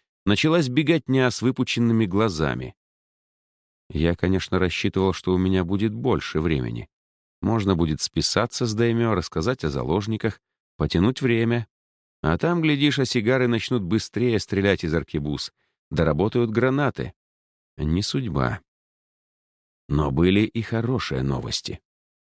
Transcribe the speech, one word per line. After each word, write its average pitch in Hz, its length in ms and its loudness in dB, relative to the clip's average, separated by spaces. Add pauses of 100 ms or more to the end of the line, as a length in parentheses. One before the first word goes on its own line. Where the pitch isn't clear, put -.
(260)
Началась 156 420 2
беготня 131 640 2
с - 100 -6
выпученными 117 640 2
глазами. 78 720 -2 (1120)
Я, 82 260 0
конечно, 92 440 0
рассчитывал, 95 540 0
что - 200 -2
у 92 40 2
меня 95 260 0
будет 101 300 -2
больше 110 480 -2
времени. 62 480 -2 (520)
Можно 98 360 2
будет 78 240 0
списаться - 640 -2
с 110 80 -2
дайме, 117 420 2
рассказать 87 480 -4
о 78 60 0
заложниках, 101 720 -2 (340)
потянуть 87 460 2
время. 117 460 0 (540)
А 80 160 2
там, 170 240 0
глядишь, 147 380 2
осигары 127 480 2
начнут 117 340 0
быстрее 110 580 0
стрелять 98 440 0
из 78 100 -2
аркебуз. 73 600 -4 (360)
Доработают 85 600 0
гранаты. 127 640 -2 (640)
Не 78 240 0
судьба. 78 580 -2 (1300)
Но 73 220 2
были 90 300 4
и 110 200 -2
хорошие 113 640 -4
новости. - 560 -6 (520)